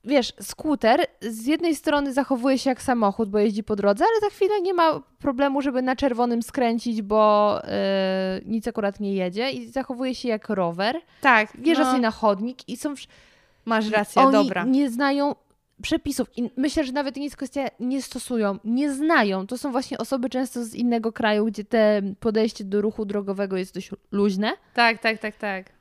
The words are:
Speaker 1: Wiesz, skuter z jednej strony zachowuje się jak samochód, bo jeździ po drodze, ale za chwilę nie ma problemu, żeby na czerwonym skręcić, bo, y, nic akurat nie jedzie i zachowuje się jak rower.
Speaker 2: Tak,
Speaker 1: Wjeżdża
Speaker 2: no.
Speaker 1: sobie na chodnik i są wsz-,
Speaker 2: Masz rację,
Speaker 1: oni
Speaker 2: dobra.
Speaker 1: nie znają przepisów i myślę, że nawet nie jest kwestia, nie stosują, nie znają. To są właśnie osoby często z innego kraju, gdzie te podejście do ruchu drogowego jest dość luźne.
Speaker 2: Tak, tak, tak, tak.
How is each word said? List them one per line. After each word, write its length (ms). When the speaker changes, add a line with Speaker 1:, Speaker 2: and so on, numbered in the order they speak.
Speaker 1:
Wiesz, 260
skuter 580
z 260
jednej 300
strony 360
zachowuje 460
się 120
jak 120
samochód, 480
bo 80
jeździ 260
po 120
drodze, 280
ale 160
za 60
chwilę 240
nie 140
ma 260
problemu, 440
żeby 200
na 140
czerwonym 460
skręcić, 600
bo, 640
y, 40
nic 220
akurat 320
nie 140
jedzie 360
i 200
zachowuje 440
się 140
jak 200
rower. 480
Speaker 2:
Tak, 280
Speaker 1:
Wjeżdża 260
Speaker 2:
no. 60
Speaker 1:
sobie 120
na 80
chodnik 580
i 80
są 180
wsz-, 140
Speaker 2:
Masz 260
rację, 320
Speaker 1:
oni 100
Speaker 2:
dobra. 320
Speaker 1:
nie 260
znają 440
przepisów 560
i 180
myślę, 280
że 80
nawet 240
nie 80
jest 120
kwestia, 300
nie 220
stosują, 600
nie 280
znają. 540
To 120
są 140
właśnie 260
osoby 320
często 340
z 100
innego 380
kraju, 340
gdzie 180
te 380
podejście 440
do 160
ruchu 240
drogowego 520
jest 180
dość 160
luźne. 400
Speaker 2:
Tak, 240
tak, 200
tak, 180
tak. 300